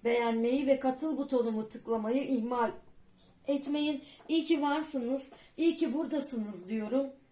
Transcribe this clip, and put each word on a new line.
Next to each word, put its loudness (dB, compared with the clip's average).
beğenmeyi 2
ve 6
katıl -2
butonumu 0
tıklamayı -2
ihmal 0
etmeyin. 0
İyi 2
ki 2
varsınız, -2
iyi 2
ki 0
buradasınız -4
diyorum. 0